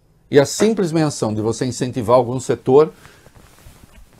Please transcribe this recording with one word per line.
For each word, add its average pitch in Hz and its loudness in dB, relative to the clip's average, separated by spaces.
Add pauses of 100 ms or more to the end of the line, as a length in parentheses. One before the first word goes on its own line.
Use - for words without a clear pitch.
(320)
e 131 4
a 139 6
simples 202 -2
menção 147 -2
de 107 -4
você 113 -4
incentivar 123 -2
algum 127 0
setor, 139 2 (1300)